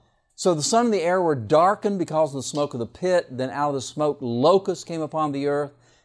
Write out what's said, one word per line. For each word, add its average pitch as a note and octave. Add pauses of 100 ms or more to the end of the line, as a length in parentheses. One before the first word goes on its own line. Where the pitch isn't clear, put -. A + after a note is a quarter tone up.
(360)
"So F3+
the D3
sun A#3
and A3+
the F#3
air F3+
were D#3+
darkened F3+
because D#3
of C#3
the B2+
smoke D3
of C3
the A#2
pit. F3+
Then B2+
out D3
of C#3
the C3
smoke D3
locusts D#3
came E3
upon D3+
the C#3
earth, C#3+ (320)